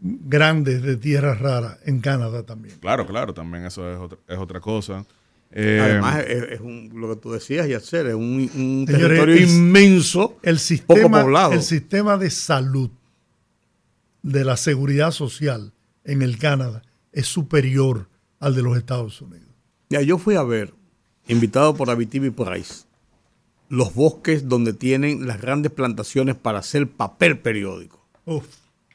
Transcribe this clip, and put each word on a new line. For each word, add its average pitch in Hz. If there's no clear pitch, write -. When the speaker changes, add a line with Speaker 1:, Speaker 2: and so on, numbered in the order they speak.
Speaker 1:
grandes 147
de 131
tierras 139
raras 120
en 135
Canadá 120
también. 110
Speaker 2:
Claro, 110
claro, 110
también 85
eso 90
es 90
otra, 90
es 90
otra 92
cosa. 101
Eh, 107
Speaker 3:
Además, 107
es, 123
es 117
un, 117
lo 113
que 110
tú 113
decías, 143
Yasser, 139
es 117
un, 113
un 135
Speaker 1:
Señores, -
Speaker 3:
territorio 160
Speaker 1:
el, 175
Speaker 3:
inmenso, 180
Speaker 1:
el 165
Speaker 3:
poco 147
Speaker 1:
sistema, 170
Speaker 3:
poblado. 147
Speaker 1:
el 170
sistema 202
de 185
salud, 135
de 135
la 131
seguridad 143
social 127
en 139
el 123
Canadá 131
es 135
superior 135
al 143
de 127
los 123
Estados 120
Unidos. 87
Speaker 3:
Ya, 143
yo 160
fui 202
a 160
ver, 113
invitado 120
por 131
Abitibi 120
Price, 92
los 123
bosques 151
donde 117
tienen 135
las 107
grandes 143
plantaciones 127
para 107
hacer 143
papel 147
periódico. 95
Speaker 1:
Uf. 156